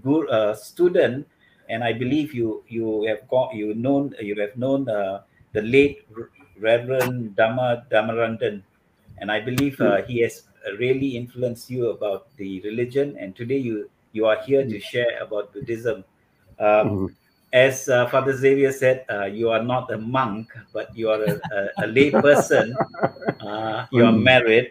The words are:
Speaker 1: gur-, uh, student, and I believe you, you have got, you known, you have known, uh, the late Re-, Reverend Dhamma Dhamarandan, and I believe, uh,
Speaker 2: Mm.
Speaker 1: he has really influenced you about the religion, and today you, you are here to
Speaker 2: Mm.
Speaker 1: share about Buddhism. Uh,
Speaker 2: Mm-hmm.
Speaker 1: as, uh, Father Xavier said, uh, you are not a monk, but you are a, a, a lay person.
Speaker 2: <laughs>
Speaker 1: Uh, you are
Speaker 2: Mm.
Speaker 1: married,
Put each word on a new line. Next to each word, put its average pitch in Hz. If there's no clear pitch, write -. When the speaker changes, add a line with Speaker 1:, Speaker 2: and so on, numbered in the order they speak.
Speaker 1:
gur-, 147
uh, 110
student, 151
and 113
I 117
believe 127
you, 113
you 110
have 110
got, 123
you 107
known, 139
you 104
have 104
known, 135
uh, 98
the 107
late 139
Re-, 117
Reverend 120
Dhamma 120
Dhamarandan, 113
and 101
I 107
believe, 127
uh, 101
Speaker 2:
Mm. 95
Speaker 1:
he 120
has 113
really 131
influenced 123
you 123
about 98
the 98
religion, 123
and 95
today 123
you, 110
you 107
are 107
here 135
to 107
Speaker 2:
Mm. 101
Speaker 1:
share 120
about 104
Buddhism. 113
Uh, 107
Speaker 2:
Mm-hmm. 101
Speaker 1:
as, 131
uh, 123
Father 135
Xavier 135
said, 131
uh, 101
you 110
are 113
not 123
a 107
monk, 113
but 110
you 110
are 110
a, 104
a, 101
a -
lay 135
person. 139
Speaker 2:
<laughs> -
Speaker 1:
Uh, 110
you 120
are 117
Speaker 2:
Mm. 110
Speaker 1:
married, 123